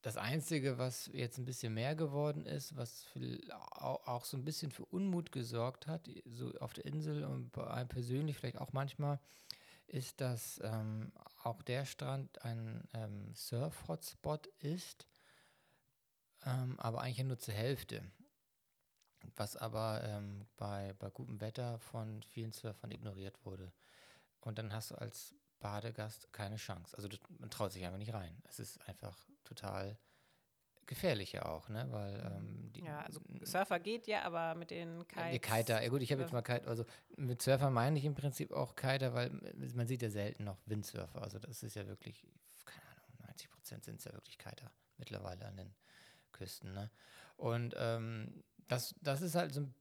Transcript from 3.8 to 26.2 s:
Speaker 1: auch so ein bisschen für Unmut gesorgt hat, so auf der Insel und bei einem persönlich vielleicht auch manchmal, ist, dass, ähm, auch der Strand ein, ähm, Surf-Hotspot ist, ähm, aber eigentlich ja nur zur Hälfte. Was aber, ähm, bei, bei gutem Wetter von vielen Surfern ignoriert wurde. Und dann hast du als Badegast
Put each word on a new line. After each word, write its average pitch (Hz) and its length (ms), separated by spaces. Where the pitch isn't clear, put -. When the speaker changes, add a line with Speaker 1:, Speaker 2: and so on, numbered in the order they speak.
Speaker 1:
auch 120 200
so - 120
ein 127 80
bisschen 151 280
für - 120
Unmut 180 480
gesorgt 120 540
hat, 160 240
so 120 320
auf 120 140
der - 140
Insel 147 380
und 131 280
bei - 180
einem 123 180
persönlich 127 480
vielleicht - 220
auch - 140
manchmal, 139 480
ist, - 340
dass, 123 440
ähm, 110 480
auch 117 200
der 127 240
Strand 135 580
ein, 113 380
ähm, 104 400
Surf-Hotspot - 1120
ist, - 480
ähm, 127 360
aber 117 220
eigentlich 123 160
ja 131 60
nur 127 140
zur 110 160
Hälfte. 113 480
Was - 200
aber, 110 480
ähm, 101 420
bei, 98 420
bei 101 120
gutem 120 300
Wetter 117 380
von 110 460
vielen 110 280
Surfern 113 380
ignoriert 98 540
wurde. 95 280
Und 110 180
dann 110 140
hast 110 180
du - 60
als - 380
Badegast 107 720